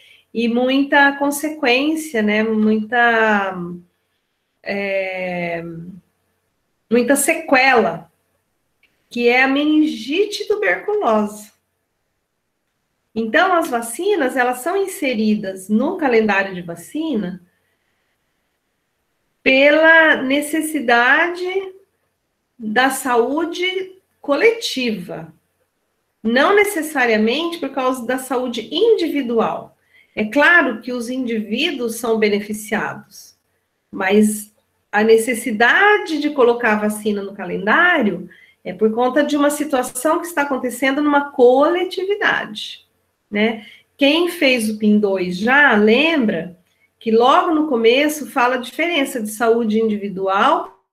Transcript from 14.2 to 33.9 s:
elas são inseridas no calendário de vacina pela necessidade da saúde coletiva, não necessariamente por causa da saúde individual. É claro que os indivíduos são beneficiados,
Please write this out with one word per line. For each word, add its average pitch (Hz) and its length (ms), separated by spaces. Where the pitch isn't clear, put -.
elas 247 220
são 339 180
inseridas 214 960
no 277 280
calendário 208 580
de 175 80
vacina 185 800
pela 302 720
necessidade 294 1300
da 240 320
saúde 320 1120
coletiva, 233 1120
não 294 320
necessariamente 294 1040
por 269 100
causa 254 380
da 254 100
saúde 247 540
individual. 285 1080
É 214 100
claro 285 560
que 247 100
os 240 160
indivíduos 240 920
são 226 200
beneficiados, 202 1200